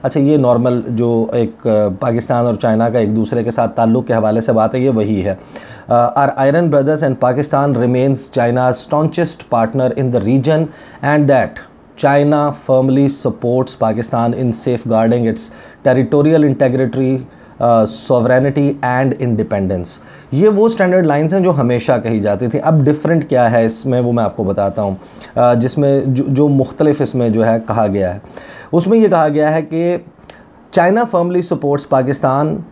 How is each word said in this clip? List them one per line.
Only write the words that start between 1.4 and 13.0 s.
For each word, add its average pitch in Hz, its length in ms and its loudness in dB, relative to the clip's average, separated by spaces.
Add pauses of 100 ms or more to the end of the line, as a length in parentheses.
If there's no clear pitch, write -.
अ, 107 340 0
Pakistan 120 440 -2
और 117 100 0
चाइना 113 340 0
का 117 100 0
एक 107 160 0
दूसरे 113 280 -2
के 117 80 -2
साथ 113 160 -2
ताल्लुक़ 117 380 0
के 123 80 -2
हवाले 110 280 0
से 120 100 -2
बात 113 240 2
है, 127 80 0
ये 135 60 2
वही 107 320 0
है। 95 180 -4 (500)
अ, 120 360 2
"Are 135 260 0
iron 165 220 2
brothers 151 300 2
and 131 200 0
Pakistan 139 640 0
remains 127 520 0
China's 123 380 0 (120)
staunchest 160 520 -2 (140)
partner 123 440 0
in 127 140 -2
the 120 100 0
region 135 440 0 (400)
and 147 220 2
that 123 220 2 (560)
China 143 480 2 (160)
firmly 135 400 2 (160)